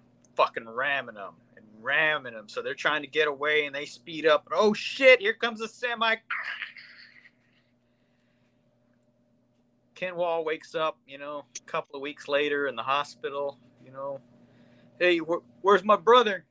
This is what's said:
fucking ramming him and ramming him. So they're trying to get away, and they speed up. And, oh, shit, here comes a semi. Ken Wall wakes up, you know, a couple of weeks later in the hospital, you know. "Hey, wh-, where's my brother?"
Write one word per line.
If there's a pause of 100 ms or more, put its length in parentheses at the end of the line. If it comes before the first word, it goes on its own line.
(360)
fucking
ramming
him (240)
and (160)
ramming
him.
So
they're
trying
to
get
away,
and
they
speed
up.
And,
oh,
shit,
here
comes
a
semi. (3750)
Ken
Wall
wakes
up, (100)
you
know, (100)
a
couple
of
weeks
later
in
the
hospital, (260)
you
know. (800)
"Hey,
wh-, (180)
where's
my
brother?"